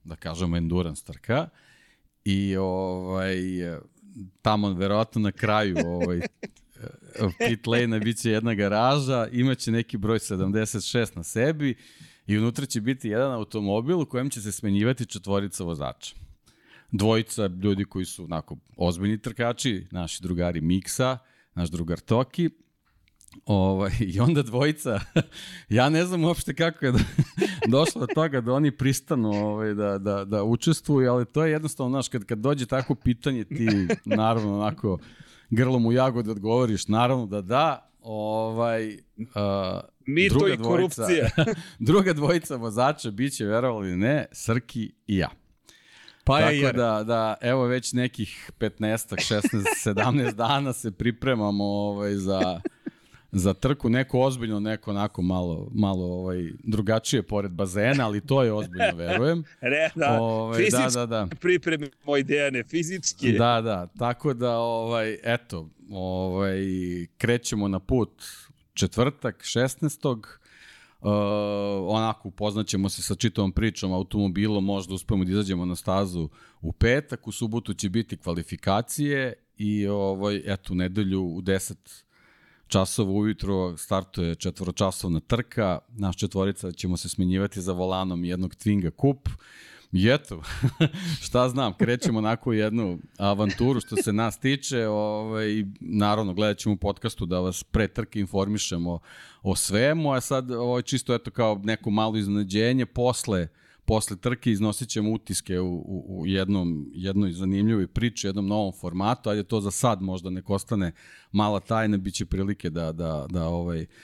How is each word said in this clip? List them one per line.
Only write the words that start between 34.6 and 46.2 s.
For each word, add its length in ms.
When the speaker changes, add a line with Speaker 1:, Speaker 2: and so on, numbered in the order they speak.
Speaker 1:
grlom 360
u 60
jagode 380
odgovoriš, 580
naravno 380
da 160
da, 480
ovaj, 960
a, 460
Speaker 2:
Mito 280
Speaker 1:
druga 180
Speaker 2:
i 40
Speaker 1:
dvojica, 120
Speaker 2:
korupcija. 340
Speaker 1:
<laughs> 240
druga 320
dvojica 440
vozača 540
biće, 360
verovali 420
ili 80
ne, 360
Srki 600
i 100
ja. 140